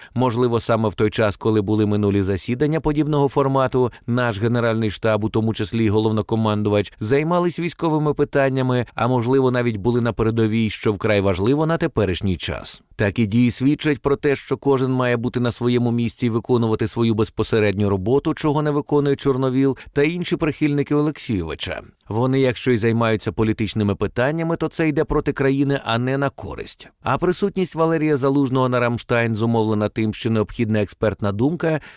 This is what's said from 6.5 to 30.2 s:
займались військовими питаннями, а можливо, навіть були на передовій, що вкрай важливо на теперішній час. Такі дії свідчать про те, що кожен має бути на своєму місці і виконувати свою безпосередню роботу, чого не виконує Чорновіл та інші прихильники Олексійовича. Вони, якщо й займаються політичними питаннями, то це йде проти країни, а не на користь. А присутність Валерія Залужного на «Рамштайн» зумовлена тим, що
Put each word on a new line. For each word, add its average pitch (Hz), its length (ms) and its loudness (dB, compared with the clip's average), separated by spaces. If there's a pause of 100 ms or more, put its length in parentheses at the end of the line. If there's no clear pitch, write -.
займались 160 600 0
військовими 156 540 0
питаннями, 131 720 0 (100)
а 113 120 0
можливо, 127 440 2
навіть 120 260 0
були 120 240 0
на 117 120 0
передовій, 113 560 0
що - 240 -2
вкрай 104 280 0
важливо 101 440 2
на 165 120 0
теперішній 95 600 -2
час. - 440 -6 (140)
Такі 107 300 0
дії 117 260 2
свідчать 143 500 0
про 139 140 0
те, 139 200 0
що - 220 -4
кожен 131 340 2
має 123 260 0
бути 117 220 -4
на 120 120 0
своєму 120 400 0
місці 120 340 -2
і 117 40 2
виконувати 113 580 0
свою 117 260 0
безпосередню 104 760 0
роботу, 117 440 0
чого 151 280 -2
не 151 100 0
виконує 143 440 0
Чорновіл 131 640 0 (160)
та 143 100 2
інші 175 320 -2
прихильники 147 600 0
Олексійовича. 92 840 -2 (280)
Вони, 127 300 0
якщо 127 320 0
й 120 60 4
займаються 113 540 0
політичними 107 640 0
питаннями, 160 600 -2
то 160 120 -2
це 165 200 -2
йде 151 160 2
проти 143 300 -2
країни, 139 520 0
а 113 120 -2
не 131 200 -2
на 139 120 0
користь. - 600 -12 (140)
А 131 140 0
присутність 185 580 -2
Валерія 156 420 2
Залужного 131 520 2
на 123 100 2
«Рамштайн» 117 560 0
зумовлена 107 540 2
тим, 110 240 -2
що - 160 -4